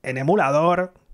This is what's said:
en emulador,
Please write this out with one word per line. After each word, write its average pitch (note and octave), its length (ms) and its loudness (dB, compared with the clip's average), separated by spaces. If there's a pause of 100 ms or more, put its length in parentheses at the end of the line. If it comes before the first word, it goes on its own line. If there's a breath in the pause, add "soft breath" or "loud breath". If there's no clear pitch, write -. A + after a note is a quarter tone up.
en C3 140 -8
emulador, E3+ 760 0 (200)